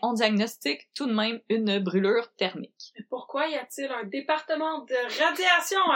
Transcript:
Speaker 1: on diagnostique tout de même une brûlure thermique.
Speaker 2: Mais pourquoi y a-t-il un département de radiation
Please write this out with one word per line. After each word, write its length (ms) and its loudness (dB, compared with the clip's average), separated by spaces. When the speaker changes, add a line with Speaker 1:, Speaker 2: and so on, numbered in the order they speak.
Speaker 1:
on 120 0
diagnostique 800 0
tout 120 -4
de 80 -2
même 340 -2
une 300 2
brûlure 560 2
thermique. 640 -6
Speaker 2:
Mais 100 -14
pourquoi 400 -4
y 60 -4
a-t-il 360 -8
un 140 -6
département 800 -2
de 400 -2
radiation 540 2